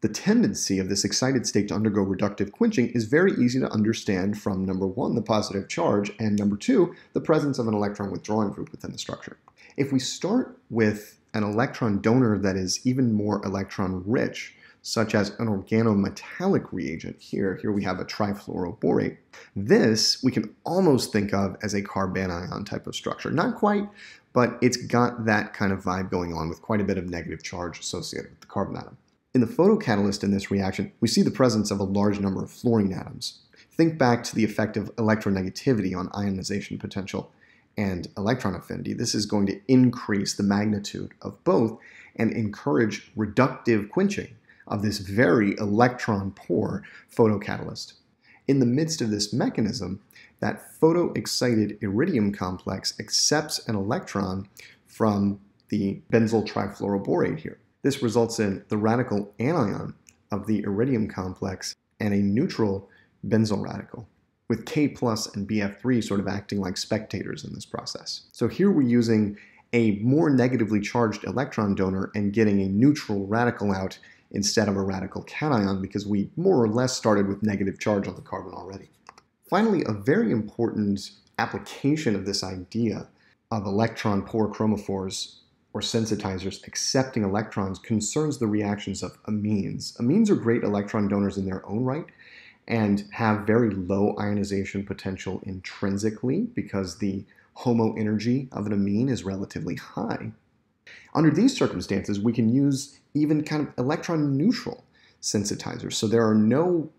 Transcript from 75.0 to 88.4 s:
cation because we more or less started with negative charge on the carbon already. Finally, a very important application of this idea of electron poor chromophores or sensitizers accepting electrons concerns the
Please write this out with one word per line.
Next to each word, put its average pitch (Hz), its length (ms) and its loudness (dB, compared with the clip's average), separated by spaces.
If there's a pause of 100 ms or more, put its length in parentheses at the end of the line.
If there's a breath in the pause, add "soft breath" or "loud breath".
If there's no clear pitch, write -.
cation 104 580 0
because 98 260 -4
we 98 300 -2
more 170 260 4
or 113 60 4
less 123 280 0
started 104 300 4
with 98 160 -4
negative 101 360 -2
charge 101 280 0
on 95 80 -8
the - 60 -14
carbon 95 320 -10
already. 95 380 -14 (580)
Finally, 196 380 2
a 110 60 -2
very 147 380 2
important 107 840 -2 (260)
application 131 760 0
of 98 120 -4
this 98 180 -2
idea 95 640 -4 (420 soft breath)
of 107 140 -2
electron 104 560 0
poor 107 280 0
chromophores 98 880 -2 (360)
or 107 80 -6
sensitizers 101 840 -4
accepting - 560 -2
electrons 98 560 -2
concerns 135 600 -2
the 117 80 0